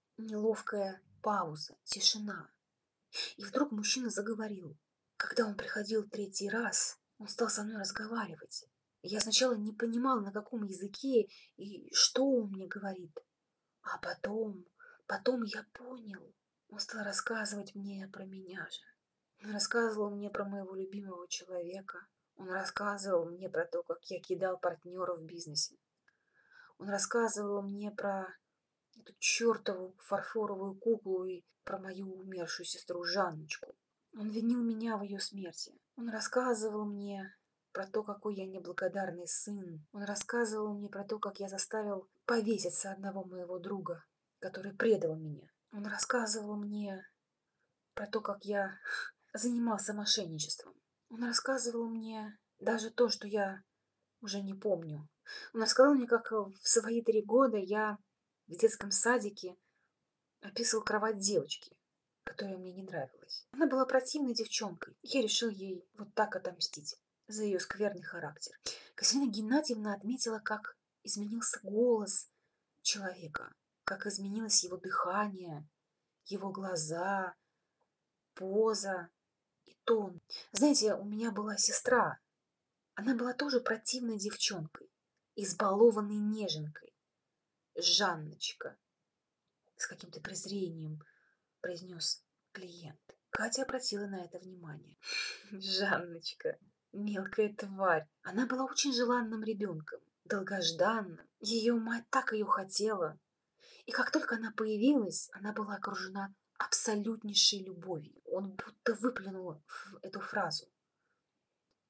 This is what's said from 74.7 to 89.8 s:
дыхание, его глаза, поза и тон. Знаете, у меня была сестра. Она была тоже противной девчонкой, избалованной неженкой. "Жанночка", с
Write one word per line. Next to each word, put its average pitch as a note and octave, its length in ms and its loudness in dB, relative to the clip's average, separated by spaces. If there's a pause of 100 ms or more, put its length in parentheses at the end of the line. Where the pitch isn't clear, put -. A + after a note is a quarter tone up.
дыхание, F#3 880 -2 (580)
его F#3+ 260 -6
глаза, F#3 840 -2 (1000)
поза G3 760 2 (560)
и - 180 -20
тон. G3+ 380 2 (300)
Знаете, G#3+ 420 6
у G3 120 -4
меня G#3+ 260 -2
была G#3 260 -2
сестра. A3 640 6 (760)
Она A#3 220 2
была A#3+ 180 0
тоже C#4 260 2
противной A3+ 600 0
девчонкой, G3 720 -2 (440)
избалованной G#3 840 6
неженкой. G3 760 -2 (800)
"Жанночка", E3 1000 0 (1000)
с - 100 -4